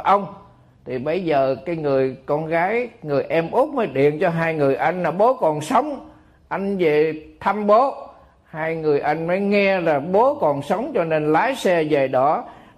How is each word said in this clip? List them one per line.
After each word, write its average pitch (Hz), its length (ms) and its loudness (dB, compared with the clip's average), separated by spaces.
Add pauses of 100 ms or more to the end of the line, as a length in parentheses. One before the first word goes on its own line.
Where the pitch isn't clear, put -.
ông. 196 220 2 (580)
Thì 127 140 -6
bây 160 260 -4
giờ 135 320 2 (100)
cái 170 100 -4
người 135 400 0 (100)
con 156 200 -2
gái, 190 420 -2 (140)
người 143 260 -2
em 165 220 -2
út 262 180 0
mới 262 180 -2
điện 143 340 2
cho 185 80 2
hai 165 260 -2
người 139 200 2
anh 170 280 -2
là: 160 80 0
"Bố 214 240 2
còn 156 260 0
sống, 262 480 -2 (400)
anh 196 280 -4
về 156 500 2 (140)
thăm 202 260 -2
bố." 240 280 4 (500)
Hai 160 320 -6
người 156 240 2
anh 160 260 -2
mới 185 140 0
nghe 202 400 2
là 156 200 0
bố 208 340 2
còn 147 280 0
sống, 226 320 -4
cho 180 100 0
nên 156 280 0
lái 214 240 2
xe 175 280 2
về 143 240 0
đó, 143 360 0 (340)